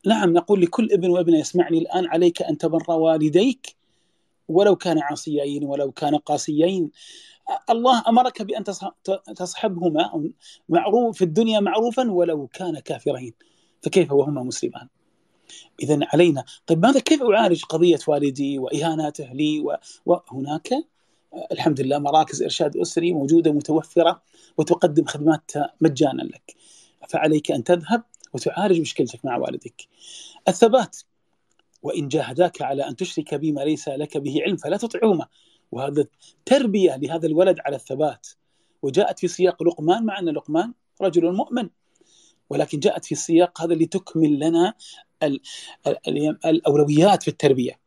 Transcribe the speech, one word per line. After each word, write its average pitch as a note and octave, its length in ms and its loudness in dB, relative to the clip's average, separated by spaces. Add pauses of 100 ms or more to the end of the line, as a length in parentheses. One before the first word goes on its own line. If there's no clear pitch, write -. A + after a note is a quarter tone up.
نعم، G3+ 260 4
نقول F#3 280 2
لكل G#3 320 2
ابن F#3 180 2
وابنة E3+ 280 4
يسمعني E3+ 400 0
الآن: F3 280 -4
عليك E3+ 360 0
أن D3+ 160 -4
تبر D#3+ 320 -2
والديك D#3+ 880 0 (720)
ولو F#3 280 4
كان E3 220 -2
عاصيين، C#3+ 680 -4
ولو C#3 280 -4
كان D3 240 -2
قاسيين. D#3 760 -2 (800)
الله A#3 380 4
أمرك A#3+ 340 2
بأن G3+ 220 -8
تص-، G3 280 -10 (120)
ت-، F#3+ 320 -6
تصحبهما E3+ 920 -2 (380)
معروف A3 500 2
في F#3 60 2
الدنيا G#3+ 360 2
معروفًا A3+ 500 0
ولو E3+ 360 0
كان E3+ 320 -8
كافرين، B2+ 560 -6 (480)
فكيف D#3 300 2
وهما C#3 300 0
مسلمان؟ - 460 -10 (920)
إذن C#3+ 200 0
علينا. D#3 420 4 (220)
طيب، E3 200 2
ماذا، C4+ 140 6
كيف D4 220 2
أعالج G#3 420 2
قضية E3 340 2 (100)
والدي C#3 500 -2
وإهاناته D3 760 -6
لي D3+ 280 -2
و-، D3 160 -4 (300)
وهناك، C#3 640 -4 (840)
الحمد C#3 280 0
لله، C3+ 180 0
مراكز D3 440 0
إرشاد D3+ 340 -2
أسري F3 360 -2
موجودة D#3 400 4
متوفرة D#3+ 680 0 (360)
وتقدم D#3 460 2
خدماتها D3+ 760 -2
مجانًا C#3 420 2
لك، - 320 -14 (540)
فعليك D3+ 420 0
أن C3+ 140 -2
تذهب F3+ 380 0 (320)
وتعالج F3+ 460 0
مشكلتك C3+ 440 -6
مع B2+ 120 -6
والدك. - 520 -10 (600)
الثبات: A3 480 4 (880)
"وإن D3+ 260 -6
جاهداك D3+ 540 0
على C#3 260 -4
أن C3 80 -12
تشرك E3 380 -8
بي D3+ 180 -2
ما C#3+ 80 -4
ليس D3+ 280 -2
لك D3 280 -8
به C#3+ 260 -4
علم F#3 140 -2
فلا E3 200 -4
تطعهما". G#3 500 0 (460)
وهذا C#3+ 340 -2 (400)
تربية G3+ 500 4
لهذا D#3 300 -4
الولد E3 340 4
على C#3 160 -4
الثبات، C#3 520 -6 (540)
وجاءت F3 360 0
في F3+ 100 -4
سياق F3+ 340 0
لقمان، E3+ 440 0
مع G3+ 120 -4
أن F3 100 -4
لقمان D#3+ 440 -4 (300)
رجل E3+ 300 2
مؤمن، A3 360 -4 (840)
ولكن D3 280 -2
جاءت E3+ 260 -6
في - 80 -8
السياق E3 500 0
هذا E3+ 120 -2
لتكمل D#3+ 640 0
لنا E3 360 0 (480)
ال-، C#3+ 180 -4 (460)
ال-، - 220 -4
ال-، D3+ 380 -4
الأولويات D#3 760 2
في - 60 -4
التربية. C3 580 0